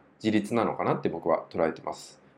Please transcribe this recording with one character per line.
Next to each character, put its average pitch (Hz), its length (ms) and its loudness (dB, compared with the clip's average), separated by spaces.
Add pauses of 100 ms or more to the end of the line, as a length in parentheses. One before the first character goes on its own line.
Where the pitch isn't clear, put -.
(220)
自 107 140 4
立 104 180 0
な 113 100 4
の 85 120 -2
か - 60 -4
な 120 120 2
っ 143 80 -6
て 95 60 2
僕 82 200 -4
は 80 220 2
捉 82 160 2
え 78 60 0
て - 100 -12
ま 78 120 -6
す。 - 260 -20 (180)